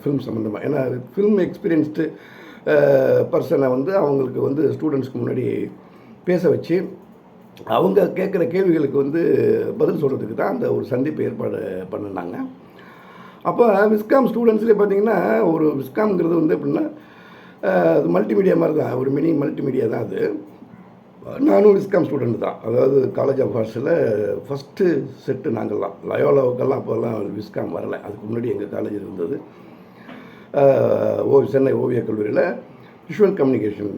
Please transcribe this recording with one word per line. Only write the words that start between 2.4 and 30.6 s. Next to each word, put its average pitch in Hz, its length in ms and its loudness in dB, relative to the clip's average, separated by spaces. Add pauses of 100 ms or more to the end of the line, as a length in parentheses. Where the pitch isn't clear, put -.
அஹ், 135 640 4
பர்சனை 143 360 0
வந்து 139 280 0
அவங்களுக்கு 135 440 0
வந்து 135 300 0
ஸ்டூடெண்ட்ஸ்க்கு 127 540 -4
முன்னாடி 120 460 -4 (540)
பேச 175 240 2
வச்சு 160 400 0 (760)
அவங்க 180 400 2
கேட்குற 175 420 -2
கேள்விகளுக்கு 165 520 2
வந்து 139 220 0 (580)
பதில் 156 240 0
சொல்றதுக்கு 113 320 -2
தான் 175 180 -2
அந்த 135 220 -2
ஒரு 117 100 -2
சந்திப்பு 135 380 -2
ஏற்பாடு 104 680 -6
பண்ணுனாங்க. 98 440 -8 (1080)
அப்போ 208 460 2
விஸ்காம் 220 380 2
ஸ்டூடெண்ட்ஸ்லேயே 226 520 2
பார்த்தீங்கன்னா, 202 760 2
ஒரு 156 220 2
விஸ்காம்ங்கிறது 170 720 0
வந்து - 100 2
எப்படின்னா, 147 340 -2 (720)
அஹ், 180 320 4
அது 165 260 2
மல்டிமீடியா 202 360 2
மாதிரி 160 220 2
தான், 123 140 -2
ஒரு 127 180 -2
மினி 156 220 0
மல்டிமீடியா - 560 -2
தான் 127 120 -2
அது. - 360 -4 (1040)
நானும் 208 400 6
விஸ்காம் 170 260 0
ஸ்டூடெண்ட் 120 340 -2
தான். 95 260 -4
அதாவது 131 480 2
College 131 280 0
of 110 160 -2
Arts-ல 123 580 0 (340)
ஃபஸ்ட்டு 143 540 -2 (240)
செட்டு 135 220 -4
நாங்கள் 110 300 -4
தான். 98 140 -6 (160)
லயோலாவுக்கெல்லாம் 127 760 0
அப்போல்லாம் 113 560 -4
விஸ்காம் 104 380 -8
வரல, 104 240 -8
அதுக்கு 104 300 -14
முன்னாடி 117 200 -4
எங்கள் 101 320 -6
காலேஜ் 107 120 -6
இருந்தது. 95 460 -8 (1120)
அஹ், 113 680 2